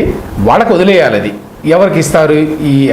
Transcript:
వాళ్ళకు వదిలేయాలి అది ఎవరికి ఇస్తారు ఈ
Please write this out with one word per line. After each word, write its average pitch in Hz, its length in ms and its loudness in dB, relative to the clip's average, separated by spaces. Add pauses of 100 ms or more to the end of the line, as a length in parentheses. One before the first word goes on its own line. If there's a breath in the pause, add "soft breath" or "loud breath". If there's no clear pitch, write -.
(480)
వాళ్ళకు 220 280 2
వదిలేయాలి 175 440 2
అది 104 120 -6 (420)
ఎవరికి 175 300 2
ఇస్తారు 156 320 2 (360)
ఈ 139 40 2 (180)